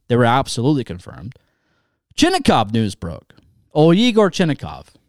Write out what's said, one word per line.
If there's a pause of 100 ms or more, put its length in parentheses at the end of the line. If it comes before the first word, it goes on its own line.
They
were
absolutely
confirmed. (840)
Chinnikov
news
broke. (400)
Oh,
Igor
Chinnikov. (220)